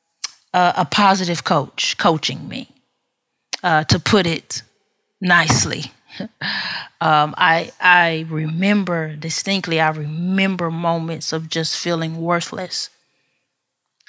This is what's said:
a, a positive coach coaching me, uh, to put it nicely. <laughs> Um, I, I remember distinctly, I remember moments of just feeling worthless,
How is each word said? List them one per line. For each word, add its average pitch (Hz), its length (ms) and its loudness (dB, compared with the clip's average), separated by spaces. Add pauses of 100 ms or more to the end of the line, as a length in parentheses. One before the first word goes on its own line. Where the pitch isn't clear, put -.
(540)
a, 180 240 2
a 180 120 0
positive 185 540 2
coach - 540 0
coaching 156 500 0
me, - 220 -10 (920)
uh, 160 200 2
to 180 160 2
put 190 260 2
it - 380 -6 (560)
nicely. 165 720 2 (260)
<laughs> 202 140 -10 (680)
Um, 151 360 2
I, 165 420 2
I 170 500 4
remember 160 840 0
distinctly, 165 680 -2
I 156 80 4
remember 175 840 -2
moments 165 640 -4
of 160 160 -6
just 160 280 -4
feeling 165 440 -4
worthless, 170 680 -4 (1200)